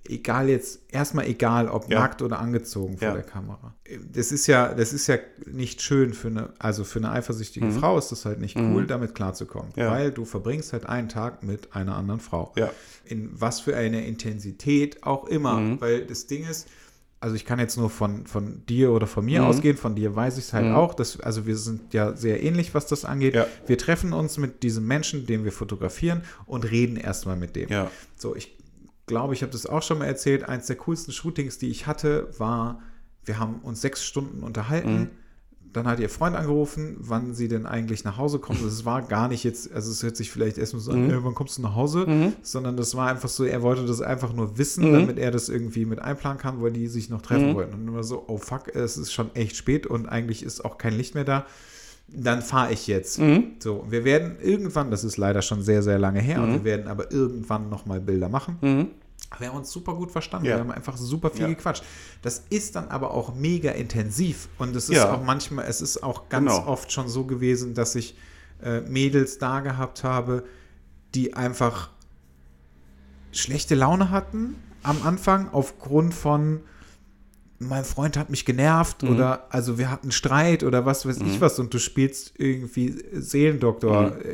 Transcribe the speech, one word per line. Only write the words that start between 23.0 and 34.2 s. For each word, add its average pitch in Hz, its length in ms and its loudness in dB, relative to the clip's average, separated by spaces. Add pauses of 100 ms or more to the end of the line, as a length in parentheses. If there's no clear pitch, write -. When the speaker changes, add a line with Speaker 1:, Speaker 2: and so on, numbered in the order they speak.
Speaker 1:
angeht. 135 300 2
Speaker 2:
Ja. 117 140 4 (180)
Speaker 1:
Wir 123 100 4
treffen 170 360 0
uns 156 260 -2
mit 139 240 -4
diesem 110 240 0
Menschen, 139 400 -2
den 110 180 0
wir 104 60 -2
fotografieren 107 720 -2 (240)
und 117 240 -4
reden 117 240 4
erstmal 92 400 -4
mit 87 220 -4
dem. - 140 -4
Speaker 2:
Ja. 95 200 0 (240)
Speaker 1:
So, - 220 -6
ich - 160 -14 (560)
glaube, 127 260 0
ich 127 80 -4
habe - 100 -6
das 113 140 -8
auch 156 180 0
schon 156 160 0
mal 147 60 -2
erzählt, 139 420 2
eins 127 180 -6
der 131 80 -2
coolsten 160 380 -6
Shootings, 147 460 -6
die 127 100 -2
ich - 180 -6
hatte, 147 400 0 (120)
war, 117 420 -2 (440)
wir 107 140 -4
haben 110 240 -4
uns 113 180 -8
sechs - 240 -4
Stunden - 380 -6